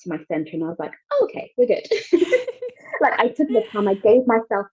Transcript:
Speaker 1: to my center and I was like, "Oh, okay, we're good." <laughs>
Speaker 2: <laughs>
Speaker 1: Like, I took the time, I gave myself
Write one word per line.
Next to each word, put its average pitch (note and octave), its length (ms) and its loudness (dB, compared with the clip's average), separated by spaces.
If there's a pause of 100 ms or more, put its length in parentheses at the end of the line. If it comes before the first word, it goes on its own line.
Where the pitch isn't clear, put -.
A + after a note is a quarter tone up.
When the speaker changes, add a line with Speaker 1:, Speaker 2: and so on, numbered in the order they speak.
Speaker 1:
to F3 60 -16
my D#3+ 160 -8
center D#3 300 -6
and D#3+ 100 -6
I D#3+ 40 -6
was E3+ 120 -10
like, D3+ 140 -10 (180)
"Oh, C#5+ 180 2
okay, - 260 -14
we're - 100 2
good." - 240 0
<laughs> A4 100 -2 (120)
Speaker 2:
<laughs> - 880 -2
Speaker 1:
Like, B3+ 200 2
I B3 80 2
took D4 200 -2
the A3+ 240 0
time, G3+ 160 0
I G3 60 2
gave A#3 320 4
myself A3+ 460 0